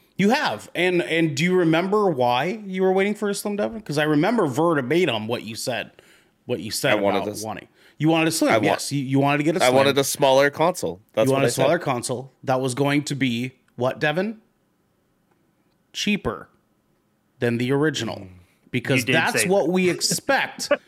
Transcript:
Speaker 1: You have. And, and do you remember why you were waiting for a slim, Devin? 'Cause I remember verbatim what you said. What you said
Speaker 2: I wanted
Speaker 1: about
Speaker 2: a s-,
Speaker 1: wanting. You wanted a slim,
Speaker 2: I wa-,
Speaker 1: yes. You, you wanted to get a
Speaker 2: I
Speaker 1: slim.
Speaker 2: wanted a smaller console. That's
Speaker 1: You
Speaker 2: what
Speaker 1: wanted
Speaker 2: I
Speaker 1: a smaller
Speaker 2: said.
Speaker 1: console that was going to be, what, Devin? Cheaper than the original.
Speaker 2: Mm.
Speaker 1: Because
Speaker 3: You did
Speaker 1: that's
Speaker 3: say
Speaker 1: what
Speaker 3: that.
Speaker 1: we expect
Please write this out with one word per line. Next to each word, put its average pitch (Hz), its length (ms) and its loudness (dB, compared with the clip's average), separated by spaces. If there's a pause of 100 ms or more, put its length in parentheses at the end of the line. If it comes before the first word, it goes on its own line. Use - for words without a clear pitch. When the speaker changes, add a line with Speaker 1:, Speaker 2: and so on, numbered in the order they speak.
(160)
Speaker 1:
You 202 140 2
have. 226 440 -2
And, 175 280 0
and 160 340 0
do 143 60 -2
you 180 120 2
remember 185 540 2
why 135 560 0
you 185 180 -4
were 190 100 2
waiting 196 220 0
for 208 140 -4
a 202 60 -2
slim, 202 220 -6
Devin? 220 240 -6
'Cause 147 180 -4
I 151 60 2
remember 170 420 2
verbatim 143 800 0
what 117 160 -4
you 107 140 -12
said. 113 340 -6 (560)
What 123 140 -4
you 107 100 -10
said 135 220 0
Speaker 2:
I - 40 4
wanted 101 260 2
Speaker 1:
about 92 60 -4
Speaker 2:
a 104 40 -8
s-, 101 100 -10
Speaker 1:
wanting. 107 240 -10 (320)
You 151 100 2
wanted 160 200 4
a 160 40 -2
slim, 269 200 2
Speaker 2:
I 113 60 4
wa-, 117 60 2
Speaker 1:
yes. - 280 0
You, 143 100 -2
you 135 160 0
wanted 139 200 2
to 147 60 -2
get 165 120 0
a - 80 2
Speaker 2:
I 151 40 6
Speaker 1:
slim. 143 80 4
Speaker 2:
wanted 135 220 4
a 139 60 2
smaller 139 460 4
console. 139 500 -2 (140)
That's - 120 4
Speaker 1:
You 131 60 2
Speaker 2:
what 135 60 2
Speaker 1:
wanted 135 80 2
Speaker 2:
I - 20 2
Speaker 1:
a 120 40 0
smaller 139 260 2
Speaker 2:
said. 170 60 -6
Speaker 1:
console 127 480 -4 (120)
that 131 160 0
was 131 140 -2
going 143 300 0
to 147 120 -6
be, 127 360 -2 (240)
what, 123 220 -2
Devin? 180 420 -2 (1500)
Cheaper 127 560 -4 (920)
than 120 180 0
the 123 140 -2
original. 139 460 -2
Speaker 2:
Mm. 95 100 -16 (420)
Speaker 1:
Because 131 300 0
Speaker 3:
You 113 60 -6
did 127 100 0
Speaker 1:
that's 165 260 0
Speaker 3:
say 180 60 0
Speaker 1:
what 190 180 2
Speaker 3:
that. - 60 0
Speaker 1:
we 185 180 2
expect - 760 -2 (200)